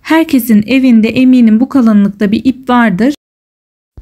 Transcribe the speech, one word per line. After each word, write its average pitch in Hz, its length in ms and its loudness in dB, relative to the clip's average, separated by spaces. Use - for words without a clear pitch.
Herkesin 269 640 0
evinde 247 420 2
eminim 247 520 2
bu 269 80 -2
kalınlıkta 208 640 0
bir 226 120 -2
ip - 240 -4
vardır. 233 460 0